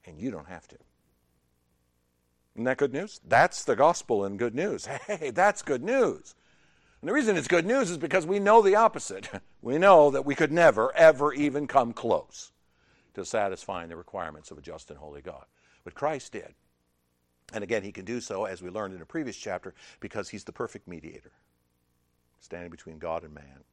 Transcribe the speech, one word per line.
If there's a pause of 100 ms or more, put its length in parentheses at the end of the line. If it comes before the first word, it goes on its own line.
and
you
don't
have
to. (1800)
Isn't
that
good
news?
That's
the
gospel
and
good
news. (100)
<laughs>
Hey,
that's
good
news. (680)
And
the
reason
it's
good
news
is
because
we
know
the
opposite.
<laughs> (200)
We
know
that
we
could
never,
ever
even
come
close (600)
to
satisfying
the
requirements
of
a
just
and
holy
God. (380)
But
Christ
did. (960)
And
again,
he
can
do
so,
as
we
learned
in
a
previous
chapter, (240)
because
he's
the
perfect
mediator. (1080)
Standing
between
God
and
man.